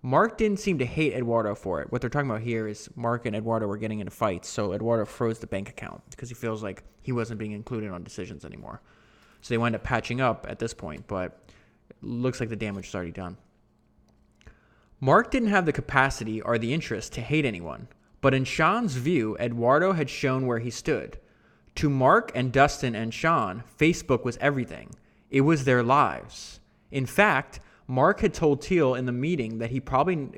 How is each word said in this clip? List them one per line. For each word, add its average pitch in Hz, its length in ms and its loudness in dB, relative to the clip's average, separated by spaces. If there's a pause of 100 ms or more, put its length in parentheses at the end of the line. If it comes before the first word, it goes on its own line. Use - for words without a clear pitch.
Mark 170 360 4
didn't 208 220 2
seem 180 200 0
to 127 60 0
hate 151 280 0
Eduardo 113 420 0
for 87 260 -4
it. - 100 -8
What 120 100 -2
they're 123 80 -2
talking 143 200 -2
about 113 120 -2
here 113 260 -2
is 104 280 -10
Mark 117 300 -2
and 107 100 -2
Eduardo 110 320 0
were 101 100 -4
getting 107 220 -4
into 98 120 -8
fights, 98 380 -2
so 104 240 -2
Eduardo 110 320 0
froze 113 340 -4
the 110 80 -12
bank 98 220 -6
account - 400 -14
because - 200 -14
he 120 60 -14
feels 110 260 -6
like 98 220 -10 (180)
he 131 120 -6
wasn't 113 260 -4
being 107 140 -6
included 107 360 -8
on 87 140 -10
decisions - 400 -12
anymore. - 380 -16 (600)
So - 120 -6
they 117 40 2
wind 117 180 0
up - 80 -6
patching 120 380 -2
up 120 280 0
at - 100 -10
this 117 140 -4
point, 78 340 -12
but 92 320 -6 (500)
it - 120 -20
looks 120 380 -4
like 113 100 -4
the 113 60 -6
damage 98 320 -6
is - 80 -12
already 87 160 -6
done. 87 260 -10 (1600)
Mark 180 300 6
didn't 233 200 2
have 190 160 4
the 151 80 2
capacity 127 680 0
or 117 160 0
the 117 160 -2
interest 117 400 -6
to - 80 -8
hate 139 240 2
anyone, 85 420 -6 (340)
but 139 120 6
in 131 100 4
Sean's 175 520 2
view, 123 440 0
Eduardo 123 540 4
had 151 160 0
shown 131 380 0
where 120 120 0
he 117 120 -6
stood. 113 480 -4 (560)
To 151 140 2
Mark 143 440 6
and 123 180 -2
Dustin 131 440 4
and 113 180 -6
Sean, 123 500 -2 (160)
Facebook 151 460 4
was 120 160 -4
everything. 131 540 -2 (340)
It 135 120 4
was 143 240 4
their 127 180 6
lives. 117 760 0 (300)
In 135 160 -2
fact, 170 540 2 (260)
Mark 139 360 4
had 196 120 2
told 147 300 2
Thiel 147 320 4
in 127 100 -4
the 123 60 -2
meeting 123 480 -2
that 117 100 -4
he 131 100 -2
probably, 143 580 0